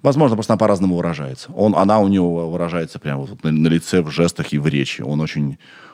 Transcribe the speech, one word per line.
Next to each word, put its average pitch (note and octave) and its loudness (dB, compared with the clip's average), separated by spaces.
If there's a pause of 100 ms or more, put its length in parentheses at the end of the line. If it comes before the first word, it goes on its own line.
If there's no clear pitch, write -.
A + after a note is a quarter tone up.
возможно, C#3 4
просто A2 -2
она F3+ 2
по-разному F#2+ 2
выражается. D2+ -6
Он, G#2 2
она G2 4
у G2+ 4
него E2+ 0
выражается E2+ -6
прямо C#2 -6
вот - -16
на, D#2+ 0
на D#2 2
лице, E2+ 2
в D2+ -6
жестах E2 -2
и D2 0
в D2 -2
речи. C#2 -2
Он D2 -2
очень, D2 -4 (360)